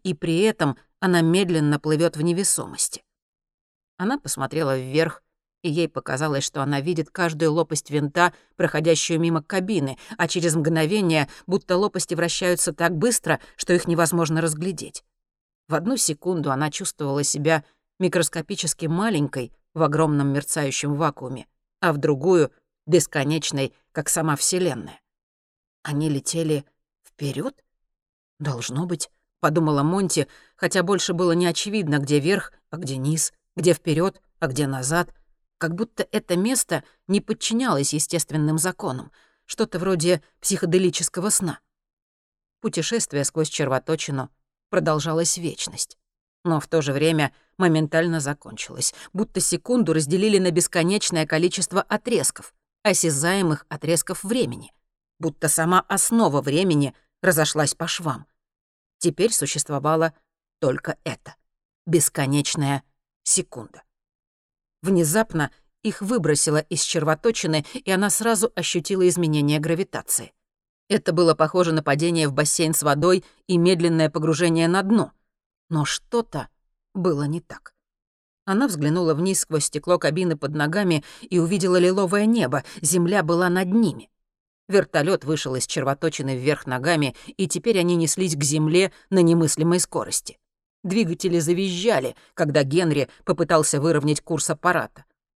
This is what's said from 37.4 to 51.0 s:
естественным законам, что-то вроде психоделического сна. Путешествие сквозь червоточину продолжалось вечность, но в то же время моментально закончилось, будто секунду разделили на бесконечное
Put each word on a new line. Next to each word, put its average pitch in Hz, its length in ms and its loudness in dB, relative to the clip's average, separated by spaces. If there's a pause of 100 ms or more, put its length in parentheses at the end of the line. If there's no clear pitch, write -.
естественным 156 640 -2
законам, 156 540 -6 (340)
что-то - 320 -4
вроде 175 460 0 (160)
психоделического 185 920 0
сна. 180 300 -2 (1040)
Путешествие 160 640 -2
сквозь 156 240 -2
червоточину 135 800 -4 (400)
продолжалось 160 680 0
вечность, - 600 -8 (480)
но 160 160 0
в - 60 -14
то 160 140 0
же 143 120 -2
время 151 420 0 (220)
моментально 165 640 2
закончилось, - 720 -8 (180)
будто 190 300 -4
секунду 180 500 0
разделили 180 460 2
на 185 140 2
бесконечное 170 760 0